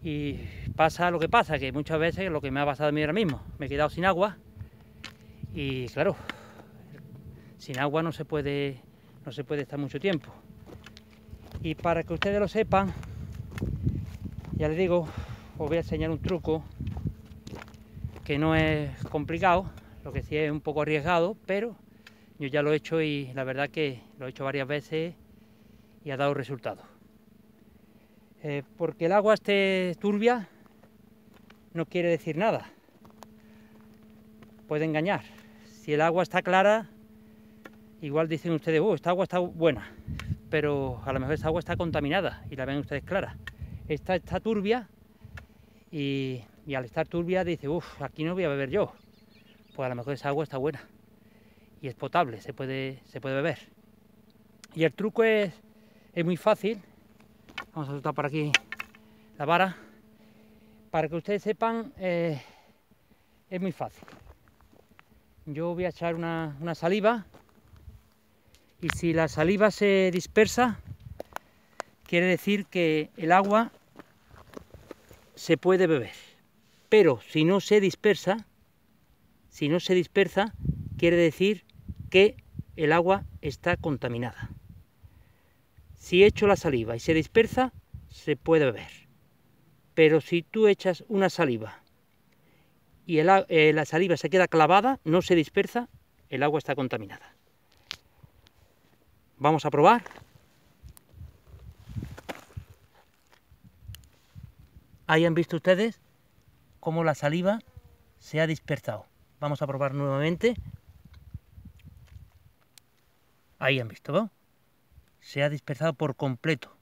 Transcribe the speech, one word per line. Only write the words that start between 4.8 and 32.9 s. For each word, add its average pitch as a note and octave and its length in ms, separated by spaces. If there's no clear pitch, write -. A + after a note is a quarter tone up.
y C3+ 360
claro, E3 260
sin C3 200
agua D3 240
no E3 100
se D3+ 140
puede, C#3+ 560
no - 60
se C#3+ 120
puede D3 180
estar C#3+ 160
mucho C#3+ 220
tiempo. E3+ 340
Y D#3 140
para E3+ 280
que - 100
ustedes G3+ 260
lo G3+ 80
sepan, G3 440
ya D#3 160
les D#3 80
digo, F3 300
os D#3 80
voy D#3+ 100
a E3+ 40
enseñar D#3+ 280
un E3 100
truco D#3+ 440
que C#3+ 140
no D#3+ 160
es D#3 340
complicado, E3 680
lo C#3+ 80
que C3+ 120
sí - 120
es D3+ 160
un D3+ 100
poco D3+ 200
arriesgado, E3 640
pero G3+ 300
yo C#3+ 80
ya C#3+ 160
lo D3+ 100
he D#3 40
hecho E3 240
y C#3+ 320
la C3 100
verdad C3 260
que C#3 320
lo C3 80
he B2+ 60
hecho C3+ 140
varias C#3 220
veces D#3 460
y D3+ 60
ha C3+ 80
dado C#3+ 160
resultado. B2+ 480
Eh, C#3+ 200
porque E3 280
el E3 60
agua G#3 240
esté F#3+ 640
turbia G#3 500
no E3 120
quiere F3 240
decir D#3+ 280
nada, F3+ 320